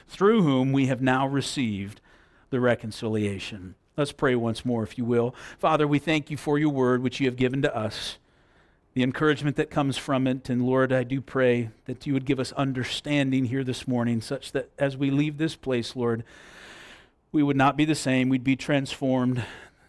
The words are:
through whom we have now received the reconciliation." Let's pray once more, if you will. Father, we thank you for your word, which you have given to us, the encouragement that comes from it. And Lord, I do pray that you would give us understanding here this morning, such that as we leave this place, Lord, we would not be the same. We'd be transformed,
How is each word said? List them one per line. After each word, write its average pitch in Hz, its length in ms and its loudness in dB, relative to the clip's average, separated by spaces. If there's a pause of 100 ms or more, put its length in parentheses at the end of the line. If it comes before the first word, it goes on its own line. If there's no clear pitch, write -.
through 208 360 4
whom 135 280 2
we 135 140 2
have 127 160 -2
now 131 260 2
received 113 760 -4 (500)
the 127 80 0
reconciliation." 107 1120 -2 (240)
Let's 143 140 -2
pray 127 240 0
once 117 280 -2
more, 120 200 0
if - 120 -8
you 123 100 -4
will. 120 280 2 (240)
Father, 156 300 2
we 147 100 2
thank 151 320 0
you 147 80 -8
for 147 220 0
your 151 100 2
word, 127 320 2
which 127 180 -2
you 139 60 2
have 123 100 0
given 127 280 0
to 131 120 -2
us, - 440 -6 (760)
the 131 80 0
encouragement 143 540 0
that - 160 -2
comes 139 260 0
from 131 300 0
it. 131 240 -4
And 123 120 0
Lord, 131 300 2
I 127 100 2
do 135 160 -4
pray 120 520 0 (140)
that - 200 -10
you 143 80 -2
would 131 120 -2
give 131 140 0
us 123 120 -4
understanding 135 960 0
here 131 180 -2
this 127 240 -6
morning, 120 340 0
such - 300 -8
that 135 260 -4
as 139 180 0
we 139 140 0
leave 147 300 0
this 156 160 -2
place, 123 400 -2
Lord, 117 280 0 (1080)
we 156 100 2
would 143 160 2
not 135 180 6
be 147 100 2
the 156 100 2
same. 131 340 2
We'd 131 140 2
be 131 120 2
transformed, 131 880 0 (460)